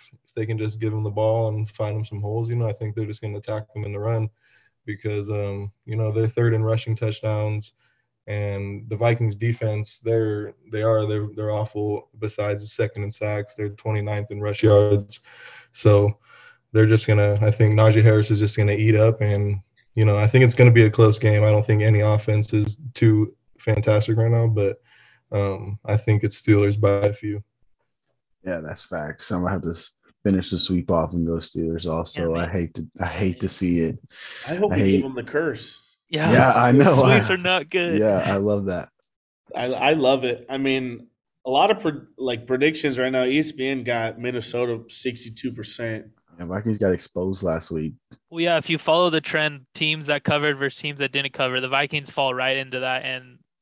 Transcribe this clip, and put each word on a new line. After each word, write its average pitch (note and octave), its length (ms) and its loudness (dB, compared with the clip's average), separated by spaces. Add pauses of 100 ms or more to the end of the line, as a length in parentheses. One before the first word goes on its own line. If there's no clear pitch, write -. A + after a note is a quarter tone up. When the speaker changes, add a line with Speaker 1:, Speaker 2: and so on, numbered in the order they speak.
(240)
Speaker 1:
if - 100 -20
they A2+ 100 -4
can A2 140 -4
just G#2+ 220 -6
give A2 120 -2
him G#2+ 120 -4
the G#2+ 60 -4
ball A2 380 0
and G#2+ 220 -6
find G#2+ 260 -6
him A2 80 -6
some G#2 160 -10
holes, A2 280 -6
you A#2+ 80 -4
know, A#2 120 -2
I G#2 40 -4
think G#2+ 240 -8
they're A2 100 -4
just G#2+ 160 -12
gonna G#2 160 -8
attack G#2+ 260 -8 (100)
him G#2 100 -8
in G2+ 80 -8
the G2+ 80 -8
run A2 280 -2 (560)
because, G#2 460 -8
um, G2+ 400 -6 (160)
you A2+ 100 -8
know, A2 140 -2
they're A2 180 0
third A#2 240 2
in A2 120 0
rushing A2+ 320 -2
touchdowns. G#2+ 760 -4 (540)
And G2+ 640 -8
the A2 80 -6
Vikings A#2 380 0
defense, G#2+ 680 -4
they're, G#2+ 520 -2 (160)
they G#2+ 120 -6
are, A2 240 2
they're, G#2+ 280 -4
they're G#2+ 180 -6
awful. G#2 680 -6
Besides G#2 440 -6
the G#2 60 -14
second G#2 360 -6
in G#2 60 -8
sacks, G#2 440 -6
they're G#2 160 -6
twenty-ninth G#2 600 -6
in G#2 100 -10
rush G#2 220 -6
yards. G#2 580 4 (520)
So G#2 460 4 (540)
they're A2 140 6
just A2 220 4
gonna, G#2 320 4
I G#2+ 100 4
think G#2+ 240 4
Najee A2 300 6
Harris G#2+ 260 6
is G#2 80 2
just G#2 180 0
gonna G#2 160 2
eat A2 220 2
up, A2 260 4
and, G#2 400 0 (360)
you G#2+ 80 4
know, G#2 140 4
I G#2+ 100 4
think B2+ 160 6
it's A#2+ 100 4
gonna B2 160 8
be A#2 140 8
a G#2+ 60 6
close G#2+ 280 4
game. G#2 240 2
I G#2+ 80 4
don't G#2+ 160 2
think G#2+ 160 2
any G#2+ 180 4
offense G#2+ 520 0
is G#2+ 260 0 (160)
too A2 400 4 (240)
fantastic G#2+ 580 0
right A2+ 140 2
now, A#2 160 2
but, G#2 340 0 (520)
um, G2+ 520 -4
I G#2+ 120 0
think G#2+ 260 2
it's - 180 -4
Steelers G#2 400 4
by G2+ 100 4 (180)
a G#2 40 -4
few. G#2 300 -8 (1000)
Speaker 2:
Yeah, F2 200 -6
that's - 200 -12
facts. D#2+ 480 -8
I'm F2+ 80 -2
gonna F2+ 140 -2
have F2+ 80 -6
to E2 80 -6
s-, - 240 -10 (280)
finish F#2+ 280 0
the F2+ 80 -4
sweep F2+ 340 -2
off E2 220 0
and E2+ 120 -2
go E2+ 60 -2
Steelers E2 580 -6
also. E2 420 -4
Speaker 3:
Yeah, E2+ 100 -2
Speaker 2:
I E2+ 40 -4
Speaker 3:
me E2+ 60 -8
Speaker 2:
hate F2 220 -4
to, D#2 120 -10 (140)
I - 60 -4
hate E2+ 340 -4
to G2 80 -4
see F2 320 0
it. D#2+ 180 -2 (500)
Speaker 4:
I D#3 60 -6
hope G3+ 180 -2
Speaker 2:
I - 40 0
Speaker 4:
you - 80 2
Speaker 2:
hate F#3+ 80 4
Speaker 4:
give F#3+ 100 4
them C3+ 140 -6
the A#2+ 80 -6
curse. D3 640 -6 (200)
Speaker 3:
Yeah. D#3 240 0
Speaker 2:
Yeah, C3 240 6
I B2 160 4
know. C#3 320 8
Speaker 3:
Sweeps C3 260 6
Speaker 2:
I F#3 40 2
Speaker 3:
are - 20 0
not F3+ 340 -2
good. F3 260 0
Speaker 2:
Yeah, G#2 300 2
I G2 120 0
love G2+ 280 0
that. F2+ 220 -6 (640)
Speaker 4:
I, A#2+ 180 -4
I C3 200 0
love C3+ 320 2
it. B2 260 -4
I C3+ 80 -4
mean, C3 480 -4 (400)
a B2+ 40 -4
lot D#3+ 200 4
of G#3+ 80 0
pre-, D3+ 220 -4 (180)
like, B2 300 -6
predictions C#3 500 0
right B2+ 140 -2
now. B2+ 120 0
E C3 140 0
S D3+ 140 -2
P C3 160 -6
N C3 160 -6
got A2+ 340 -4
Minnesota A#2+ 720 -6
sixty-two A#2+ 640 -10
percent. A2+ 540 -10 (300)
Speaker 2:
Yeah, E2+ 100 -12
Vikings G#2+ 320 -4
got G2+ 120 2
exposed F#2 540 -4
last E2 260 -4
week. D#2 220 -6 (360)
Speaker 3:
Well, E3 120 -8
yeah, E3+ 160 0
if D3+ 120 -4
you E3 80 0
follow E3 340 2
the D#3 100 0
trend, D3 520 -4
teams D#3 360 -4
that D3 160 -2
covered D3 340 0
versus C#3 220 -6
teams C#3+ 180 -8
that C#3 140 -4
didn't C#3 200 -4
cover, B2+ 280 -4
the B2+ 80 -6
Vikings C#3 420 -4
fall C3+ 240 -2
right C3 220 -2
into C3 240 -8
that. B2+ 240 -6
And, B2+ 340 -12 (240)